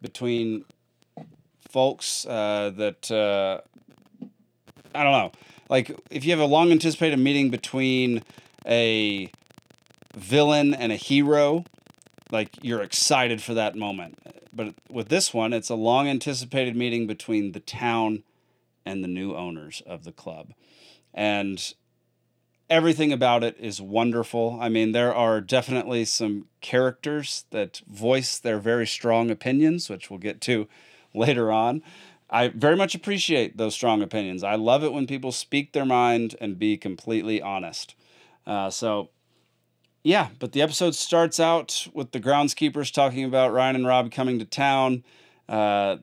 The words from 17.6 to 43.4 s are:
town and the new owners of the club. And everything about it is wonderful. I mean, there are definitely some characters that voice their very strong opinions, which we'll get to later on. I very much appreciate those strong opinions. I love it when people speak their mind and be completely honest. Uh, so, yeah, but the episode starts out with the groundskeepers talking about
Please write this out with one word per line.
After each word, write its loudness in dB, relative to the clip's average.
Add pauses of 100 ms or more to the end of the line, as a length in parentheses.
town -2 (640)
and -6
the -6
new -6
owners -12
of -16
the -16
club. -16 (640)
And -4 (960)
everything 4
about 4
it -4
is -8
wonderful. 0
I -4
mean, 2
there 2
are 2
definitely -2
some -4 (100)
characters -2
that -6
voice 0
their -4
very 0
strong 0
opinions, 0
which -14
we'll -14
get -8
to 0 (460)
later 2
on. 2 (520)
I 4
very 2
much 0
appreciate -2
those -2
strong 2
opinions. -6
I 0
love 2
it -2
when -4
people -6
speak -4
their 0
mind 2
and -6
be 0
completely -4
honest. -8 (540)
Uh, -4
so, -4 (920)
yeah, 2 (100)
but -8
the 0
episode 0
starts 2
out 0
with -8
the -6
groundskeepers 0
talking 2
about 2